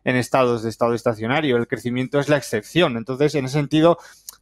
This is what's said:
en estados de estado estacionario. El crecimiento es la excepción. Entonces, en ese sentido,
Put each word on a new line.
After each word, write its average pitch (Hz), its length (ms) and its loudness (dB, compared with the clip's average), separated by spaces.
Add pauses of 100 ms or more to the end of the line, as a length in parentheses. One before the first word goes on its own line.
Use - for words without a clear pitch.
en 127 120 0
estados 123 460 2
de 113 60 -4
estado 117 260 0
estacionario. 120 600 -2
El 117 100 0
crecimiento 123 520 -4
es 139 100 0
la 147 80 4
excepción. 135 600 0
Entonces, 131 380 -2
en 139 120 -2
ese 127 80 -8
sentido, 156 440 4 (440)